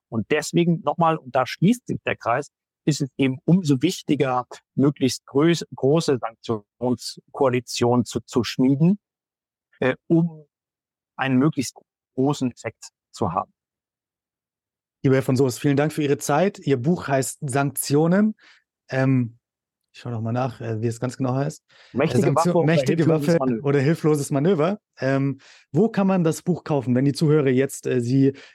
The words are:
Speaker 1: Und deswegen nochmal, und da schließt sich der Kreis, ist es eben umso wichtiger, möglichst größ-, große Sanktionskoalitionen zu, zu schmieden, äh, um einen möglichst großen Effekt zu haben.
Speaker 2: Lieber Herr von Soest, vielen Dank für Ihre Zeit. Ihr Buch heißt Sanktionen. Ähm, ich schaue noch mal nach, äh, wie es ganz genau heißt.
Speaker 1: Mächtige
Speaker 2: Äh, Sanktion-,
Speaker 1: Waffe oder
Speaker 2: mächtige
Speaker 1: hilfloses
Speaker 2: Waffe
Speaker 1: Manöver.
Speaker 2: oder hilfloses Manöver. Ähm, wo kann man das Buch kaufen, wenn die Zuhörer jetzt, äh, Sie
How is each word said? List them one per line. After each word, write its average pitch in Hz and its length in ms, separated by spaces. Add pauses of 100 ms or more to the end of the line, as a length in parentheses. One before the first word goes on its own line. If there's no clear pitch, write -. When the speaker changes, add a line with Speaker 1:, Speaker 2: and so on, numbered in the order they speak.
Speaker 1:
Und 113 220
deswegen 165 500
nochmal, 160 360
und 131 180
da 127 120
schließt 233 400
sich - 180
der - 120
Kreis, 123 340 (340)
ist 151 160
es 139 160
eben 131 280
umso 160 380
wichtiger, 135 640 (280)
möglichst 135 520
größ-, 160 480
große 139 440
Sanktionskoalitionen 120 1900
zu, - 160
zu - 240
schmieden, 143 540 (840)
äh, 127 160 (100)
um 165 400 (680)
einen 135 200
möglichst 135 400 (380)
großen 131 380
Effekt - 380 (200)
zu 92 220
haben. 98 200 (1500)
Speaker 2:
Lieber 135 140
Herr 135 60
von 131 140
Soest, 127 240
vielen 143 160
Dank 151 160
für 160 100
Ihre 139 160
Zeit. 170 400
Ihr 135 220
Buch 160 280
heißt 135 340
Sanktionen. 151 920 (540)
Ähm, 131 500 (540)
ich - 80
schaue 123 120
noch 113 80
mal 113 120
nach, 123 280
äh, 113 220
wie 117 60
es 117 120
ganz 123 160
genau 127 180
heißt. 143 300 (300)
Speaker 1:
Mächtige 151 240
Speaker 2:
Äh, 190 80
Sanktion-, 147 100
Speaker 1:
Waffe 175 220
oder 151 80
Speaker 2:
mächtige 156 380
Speaker 1:
hilfloses 151 240
Speaker 2:
Waffe 170 100
Speaker 1:
Manöver. 123 280
Speaker 2:
oder 143 140
hilfloses 151 500
Manöver. 160 480 (200)
Ähm, 135 420 (320)
wo 202 160
kann 196 180
man 190 160
das 160 200
Buch 170 220
kaufen, 127 300
wenn 131 120
die 143 80
Zuhörer 147 340
jetzt, 135 380
äh, 127 160
Sie 135 320 (200)